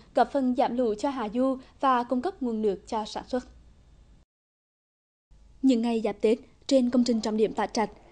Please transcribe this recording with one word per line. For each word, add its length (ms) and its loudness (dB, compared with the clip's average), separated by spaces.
góp 180 2
phần 240 0
giảm 200 0
lũ 220 0
cho 120 -2
hạ 240 -6
du 220 0
và 240 2
cung 180 -4
cấp 200 -6
nguồn 200 -4
nước 140 0
cho 180 -6
sản 240 -12
xuất. 180 -6
Những 200 4
ngày 220 0
giáp 160 -2
Tết, 180 2
trên 240 4
công 140 4
trình 160 0
trọng 160 -2
điểm 160 2
Tả 140 -2
Trạch, 240 -2